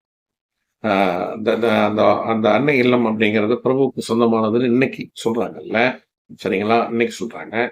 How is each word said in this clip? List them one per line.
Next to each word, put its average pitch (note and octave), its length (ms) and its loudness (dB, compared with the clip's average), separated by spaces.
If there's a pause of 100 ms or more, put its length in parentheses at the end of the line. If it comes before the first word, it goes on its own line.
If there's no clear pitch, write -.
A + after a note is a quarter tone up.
(840)
ஆஹ், F#2+ 460 0
அந்த, G#2 240 -8
அந்த, A2 160 0 (140)
அந்த, G#2+ 180 0 (240)
அந்த A2 260 0
அன்னை C#3 260 2
இல்லம் B2 300 4
அப்படிங்கிறது G#2+ 520 0
பிரபுவுக்கு C3 480 -2
சொந்தமானதுன்னு A2+ 680 2
இன்னைக்கு B2+ 320 0 (100)
சொல்றாங்கல்ல, F#2+ 640 -4 (640)
சரிங்களா? G#2 400 0 (100)
இன்னைக்கு A#2 260 -2
சொல்றாங்க. - 400 -12 (160)